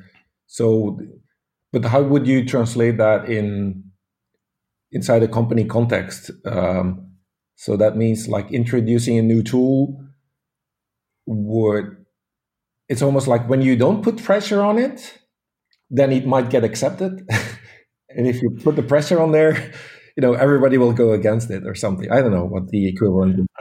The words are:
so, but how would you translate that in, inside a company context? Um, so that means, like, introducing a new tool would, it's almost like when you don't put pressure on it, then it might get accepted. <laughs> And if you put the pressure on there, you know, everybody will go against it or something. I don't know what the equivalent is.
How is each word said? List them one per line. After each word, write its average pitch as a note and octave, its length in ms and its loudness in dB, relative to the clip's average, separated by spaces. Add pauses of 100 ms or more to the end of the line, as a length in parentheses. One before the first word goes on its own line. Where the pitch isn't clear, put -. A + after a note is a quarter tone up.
(480)
so, A2 520 0 (720)
but B2 140 -2
how B2+ 160 4
would C#3 260 2
you C3 180 2
translate A#2 520 0
that G#2+ 320 2
in, G2+ 600 -4 (1000)
inside A#2 320 2
a A2+ 40 2
company A#2 380 0
context? A2 640 -4 (140)
Um, F#2 680 -4 (440)
so - 220 -4
that G#2+ 200 2
means, A2+ 300 -2
like, G2+ 240 -4
introducing A#2+ 680 0
a A2+ 40 4
new A2+ 220 2
tool C3+ 600 0 (1200)
would, G#2+ 800 -4 (840)
it's B2+ 140 -4
almost C#3 260 2
like A#2+ 220 0
when C3+ 120 2
you C3 140 4
don't D#3+ 260 2
put A3+ 220 -2
pressure G#3 380 0
on G#3 160 0
it, - 420 -6 (720)
then C3+ 220 2
it C3 140 0
might B2+ 240 0
get A#2+ 140 2
accepted. F#3 720 -4
<laughs> A2 40 0 (680)
And B2 160 -2
if A#2+ 160 -2
you A#2+ 220 -2
put D3+ 140 2
the C#3 40 0
pressure D3 400 0
on D#3+ 100 2
there, D#3 400 2 (440)
you - 60 -4
know, B2 120 4
everybody C3+ 460 4
will A#2+ 140 4
go A#2 180 4
against A2 400 0
it F#2+ 160 -8
or G2+ 80 -8
something. F#2+ 340 -4
I B2+ 120 2
don't A#2+ 100 0
know F2+ 140 0
what F#2 240 -6
the G2+ 180 -2
equivalent F#2+ 500 2
is. F#2 80 0 (160)